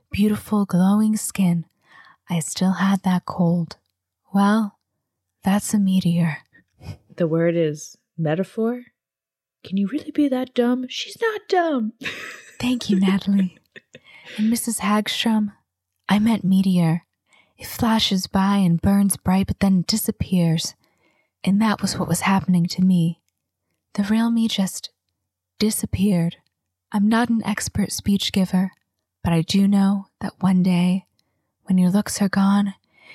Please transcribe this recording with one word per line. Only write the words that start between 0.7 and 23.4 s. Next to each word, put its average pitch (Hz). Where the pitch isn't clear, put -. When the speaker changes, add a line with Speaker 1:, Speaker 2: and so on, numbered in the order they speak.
Speaker 1:
skin, 170
I 175
still 185
had 190
that 185
cold. 170
Well, 202
that's 202
a 214
meteor. 175
Speaker 2:
The 175
word 165
is 156
metaphor? 190
Can 185
you 196
really 285
be 294
that 254
dumb? 247
She's -
not 440
dumb. 302
<laughs> -
Speaker 1:
Thank 247
you, 196
Natalie. 196
And 214
Missus 233
Hagstrom, 214
I 202
meant 220
meteor. 180
It -
flashes 220
by 196
and 170
burns 202
bright, 190
but -
then 190
disappears. -
And 196
that 214
was 185
what 185
was 165
happening 185
to -
me. 175